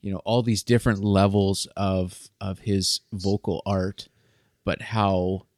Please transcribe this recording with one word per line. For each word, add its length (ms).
you 120
know, 120
all 180
these 200
different 420
levels 600
of, 540
of 200
his 400
vocal 540
art, 420
but 160
how 680